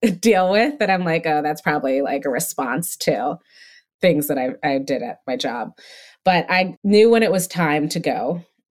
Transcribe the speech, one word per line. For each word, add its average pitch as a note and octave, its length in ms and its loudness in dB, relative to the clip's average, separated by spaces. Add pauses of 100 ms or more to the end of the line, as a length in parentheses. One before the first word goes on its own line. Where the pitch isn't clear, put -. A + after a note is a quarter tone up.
<laughs> F#3 200 0
deal F#3 300 4
with B3 280 2
that G#3 100 0
I'm F#3 140 0
like, E3 220 0
"Oh, D3+ 160 0
that's D3+ 200 -4
probably, C#3 400 0
like, C#3 240 -2
a C#3 40 -2
response - 680 -4
to C#3+ 400 -2 (640)
things D3+ 260 2
that C#3+ 100 -2
I, B2+ 140 -4 (120)
I C#3 160 0
did C3+ 240 -4
at - 240 -10
my C3 80 -4
job." A#2+ 360 -6 (520)
But F3+ 260 2
I F#3 360 0
knew G#3 240 6
when A3+ 140 4
it F#3+ 100 2
was F3 140 -2
time D3+ 420 0
to F3 100 -6
go. C#3+ 460 -4 (280)